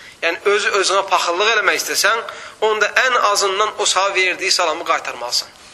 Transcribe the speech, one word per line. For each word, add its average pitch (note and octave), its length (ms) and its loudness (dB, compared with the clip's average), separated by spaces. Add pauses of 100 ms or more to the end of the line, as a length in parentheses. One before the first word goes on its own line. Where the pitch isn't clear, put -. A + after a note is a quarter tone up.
(220)
yəni E3+ 240 0
özü G#3 240 2
özünə F#3+ 400 2
paxıllıq G#3 440 2
eləmək F#3 280 2
istəsən, G3+ 420 0 (380)
onda G#3+ 260 2
ən A#3+ 300 2 (140)
azından G3+ 460 0
o G#3 60 -2
sənə F#3+ 320 0
verdiyi F3+ 360 0
salamı E3+ 340 0
qaytarmalısan. B2+ 640 -4 (240)